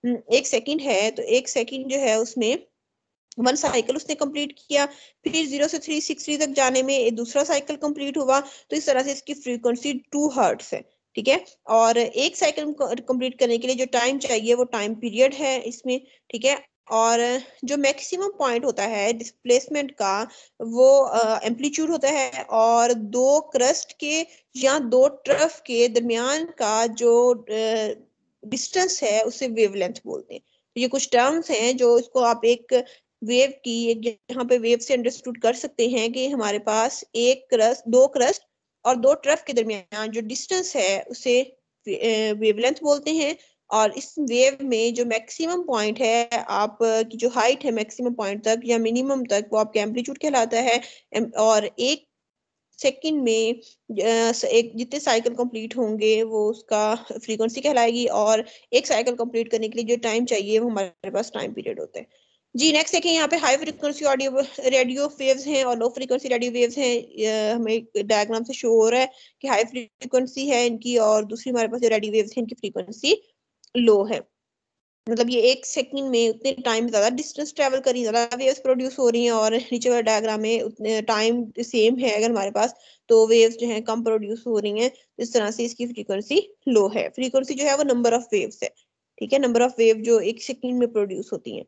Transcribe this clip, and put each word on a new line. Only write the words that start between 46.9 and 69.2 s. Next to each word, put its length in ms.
की 140
जो 120
हाइट 360
है 60
मैक्सिमम 420
पॉइंट 320
तक 200
या 140
मिनिमम 460
तक 280
वो 60
आपका 220
एम्पलीट्यूड 380
कहलाता 420
है। 200
एम-, 220
और 440
एक 300
सेकंड 400
में, 320
अ, 800
स-, 120
एक 320
जितने 240
साइकिल 340
कंप्लीट 420
होंगे 460
वो 280
उसका 440
फ्रीक्वेंसी 640
कहलाएगी, 460
और 380
एक 140
साइकिल 280
कंप्लीट 360
करने 180
के 140
लिए 140
जो 40
टाइम 240
चाहिए 340
वो 100
हमारे 420
पास 240
टाइम 180
पीरियड 280
होता 180
है। 80
जी, 160
नेक्स्ट 220
देखिए, 180
यहाँ 160
पे 80
हाई 200
फ्रीक्वेंसी 480
ऑडियो, 260
रेडियो 460
वेव्स 400
हैं 180
और 140
लो 100
फ्रीक्वेंसी 400
रेडियो 240
वेव्स 260
हैं। 240
अ, 280
हमें 180
एक 240
डायग्राम 480
से 80
शो 160
हो 200
रहा 120
है 100